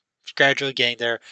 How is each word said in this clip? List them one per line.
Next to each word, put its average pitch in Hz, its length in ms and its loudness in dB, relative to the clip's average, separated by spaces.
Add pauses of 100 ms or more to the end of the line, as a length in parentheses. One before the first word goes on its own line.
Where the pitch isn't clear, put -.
(360)
gradually 139 380 2
getting 120 240 -2
there, 117 220 -2 (120)